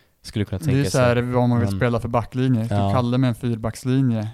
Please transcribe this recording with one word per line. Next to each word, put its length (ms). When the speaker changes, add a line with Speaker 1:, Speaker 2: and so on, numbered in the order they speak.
Speaker 1:
skulle 240
kunna 140
Speaker 2:
Det 120
är 40
ju 80
Speaker 1:
tänka 60
Speaker 2:
så 100
här 160
Speaker 1:
sig. 80
Speaker 2:
vad 260
man 100
vill 100
Speaker 1:
Men 80
Speaker 2:
spela 220
för 80
backlinje. 560
Typ 80
Speaker 1:
Ja. 220
Speaker 2:
Kalle 240
med 100
en 80
fyrbackslinje. 840